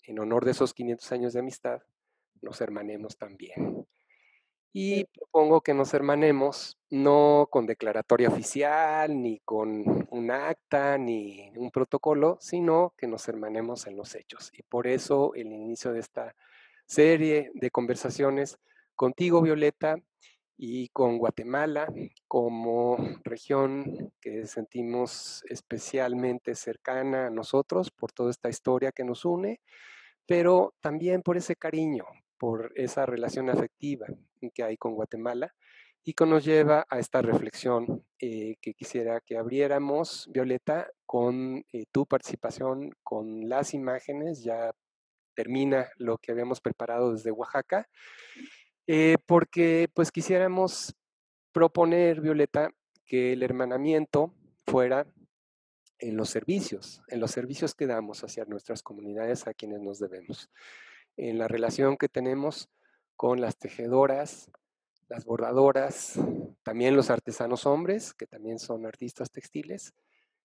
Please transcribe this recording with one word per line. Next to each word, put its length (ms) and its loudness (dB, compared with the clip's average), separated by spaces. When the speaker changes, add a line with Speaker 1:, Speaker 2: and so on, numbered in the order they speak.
Speaker 1:
en 140 -10
honor 260 0
de 80 2
esos 220 2
quinientos 380 -6
años 200 -2
de 80 -2
amistad, 420 -6
nos 200 -10
hermanemos 560 -8
también. 720 -8
Y 260 -2
Speaker 2:
Sí. 140 -4
Speaker 1:
propongo 460 4
que 140 2
nos 180 0
hermanemos 840 2
no 600 6
con 160 2
declaratoria 640 2
oficial, 920 2
ni 200 -2
con 720 -2
un 200 -2
acta, 680 0
ni 600 -4
un 140 -6
protocolo, 720 2
sino 560 2
que 100 -8
nos 220 -8
hermanemos 580 -6
en 120 -14
los 160 -12
hechos. 400 -18
Y 80 -20
por 240 -4
eso 480 2
el 180 -10
inicio 400 -6
de 80 -4
esta 340 -10
serie 680 4
de 160 -4
conversaciones 880 -2
contigo, 460 4
Violeta, 540 2
y 320 -6
con 300 2
Guatemala 760 -2
como 680 0
región 960 -4
que 260 -10
sentimos 1040 -6
especialmente 1040 -4
cercana 720 -4
a 40 -6
nosotros 600 0
por 220 -8
toda 180 -2
esta 180 -4
historia 440 0
que 120 -8
nos 220 -6
une, 340 -2
pero 540 4
también 420 -2
por 140 0
ese 200 -4
cariño, 480 -2
por 380 -4
esa 300 -2
relación 440 -2
afectiva 560 -2
que 100 -6
hay 120 -4
con 180 -6
Guatemala 600 -6
y 100 -8
que 120 4
nos 180 4
lleva 460 4
a 80 -4
esta 240 0
reflexión, 840 0
eh, 420 -6
que 140 -10
quisiera 460 -4
que 180 -8
abriéramos, 920 -2
Violeta, 580 -2
con, 640 -2
eh, 200 -10
tu 140 0
participación, 840 -4
con 440 -6
las 240 -2
imágenes 720 -6
ya 300 -4
termina 540 0
lo 200 -2
que 140 -8
habíamos 280 -4
preparado 520 -2
desde 180 -4
Oaxaca, 580 -2
eh, 300 6
porque, 680 4
pues, 160 2
quisiéramos 840 0
proponer, 680 6
Violeta, 540 2
que 280 2
el 100 -2
hermanamiento 920 2
fuera 400 2
en 180 -6
los 140 -4
servicios, 800 -6
en 120 -6
los 100 -2
servicios 440 -6
que 120 -4
damos 380 -6
hacia 200 -10
nuestras 380 -10
comunidades, 640 -6
a 80 -8
quienes 260 -10
nos 200 -10
debemos, 500 -12
en 220 -4
la 80 -2
relación 500 2
que 120 0
tenemos 600 -4
con 260 0
las 160 -2
tejedoras, 920 0
las 160 -12
bordadoras, 920 2
también 320 2
los 140 6
artesanos 560 -4
hombres, 480 0
que 120 -16
también 320 -12
son 280 -10
artistas 440 -10
textiles, 600 -12